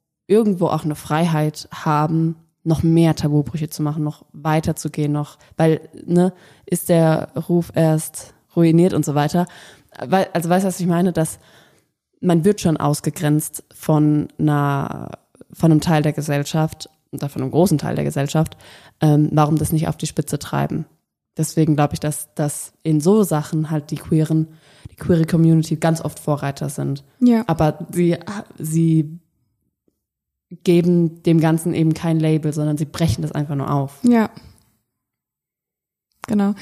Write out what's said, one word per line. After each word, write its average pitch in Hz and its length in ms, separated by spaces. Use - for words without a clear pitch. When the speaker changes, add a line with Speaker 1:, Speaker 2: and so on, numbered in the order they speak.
Speaker 1:
irgendwo 196 400
auch 156 160
eine 151 120
Freiheit 151 760
haben, 160 640
noch 160 200
mehr 165 320
Tabubrüche 147 540
zu - 140
machen, 151 200
noch 151 300
weiter 156 420
zu - 140
gehen, 147 240
noch, 147 240
weil, 160 320
ne, 180 280
ist - 240
der 165 400
Ruf 170 260
erst - 600
ruiniert 170 380
und 151 120
so 143 100
weiter. 156 300
Weil, 185 300
also 170 160
weißt 185 160
du, - 20
was 180 120
ich 175 80
meine? 175 260
Dass 160 260
man 170 220
wird 208 160
schon 160 180
ausgegrenzt 151 840
von 151 540
einer, 143 720
von 160 180
einem 156 80
Teil 156 220
der 147 120
Gesellschaft, 147 760
oder 143 180
von 127 140
einem 131 80
großen 156 260
Teil 131 180
der 147 80
Gesellschaft, 147 540
ähm, 151 320
warum 151 260
das 151 140
nicht 160 160
auf 160 80
die 160 120
Spitze - 300
treiben. 147 480
Deswegen 156 380
glaube 147 180
ich, - 60
dass, - 340
dass - 400
in 156 160
so 202 240
Sachen 156 460
halt 151 220
die 156 60
queeren, 156 500
die - 40
queere 165 300
Community 160 520
ganz 165 240
oft - 180
Vorreiter 143 500
sind. 139 340
Speaker 2:
Ja. 233 280
Speaker 1:
Aber 160 440
sie, 170 260
sie 160 600
geben 170 600
dem 165 160
Ganzen 165 340
eben 160 200
kein 160 260
Label, 156 340
sondern 151 240
sie 156 80
brechen 160 360
das 151 100
einfach 147 240
nur 135 160
auf. 139 320
Speaker 2:
Ja. 233 260
Genau. 202 340